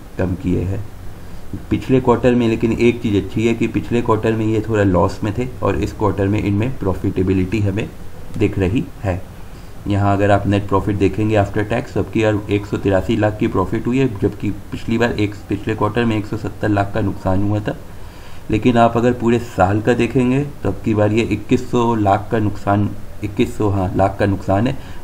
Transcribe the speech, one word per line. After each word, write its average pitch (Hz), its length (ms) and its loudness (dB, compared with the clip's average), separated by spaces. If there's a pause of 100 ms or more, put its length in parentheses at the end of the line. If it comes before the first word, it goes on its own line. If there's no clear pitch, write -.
(180)
कम 92 160 -2
किए 90 280 0
हैं 95 160 -4 (920)
पिछले - 300 2
quarter 123 340 4
में। 120 140 4
लेकिन 113 240 2
एक 117 300 4
चीज़ 101 140 2
अच्छी 107 300 0
है 117 80 2
कि 113 140 0
पिछले 113 340 0
quarter 110 300 2
में 110 140 0
ये 110 220 0
थोड़ा 107 160 2
loss 92 400 2
में 107 140 0
थे 127 100 -2 (140)
और 101 160 2
इस - 140 -2
quarter 101 360 0
में 101 100 2
इनमें 107 400 0
profitability 95 840 0
हमें 101 280 0 (500)
दिख 101 200 0
रही 98 260 2 (180)
है। 95 180 -2 (680)
यहाँ 101 280 2
अगर 101 140 4
आप 98 160 4
net 101 220 2
profit 101 280 2
देखेंगे 107 400 2
after 104 320 0
tax, 120 200 -2
सबकी 110 360 0
यार 107 160 2 (100)
एक 101 160 0
सौ 117 100 -4
तिरासी 101 400 2
लाख 107 220 2
की 120 100 0
profit 110 380 -2
हुई 123 120 2
है, 135 100 4 (120)
जबकि 104 300 0 (220)
पिछली - 260 -2
बार 117 140 2
एक, 104 220 -2 (140)
पिछले 107 260 -4
quarter 107 300 0
में 113 120 2
एक 101 100 -2
सौ 113 120 -6
सत्तर - 300 -4
लाख 101 260 0
का 113 80 0
नुकसान 95 400 0
हुआ 104 180 0
था। - 160 -4 (760)
लेकिन 113 280 4
आप 117 180 6
अगर 120 180 4
पूरे 117 240 2
साल 101 440 2
का 120 120 2
देखेंगे 123 500 2 (180)
तो 101 60 0
अब 95 160 -2
की 113 100 2
बार 104 180 2
ये 113 120 2
इक्कीस - 460 0
सौ 117 260 2
लाख 101 360 2
का 120 60 2
नुकसान, 101 520 0 (340)
इक्कीस 113 320 -2
सौ, 110 120 2
हाँ, 95 280 0
लाख 95 220 2
का 104 80 2
नुकसान 98 400 2
है, 139 100 -2 (280)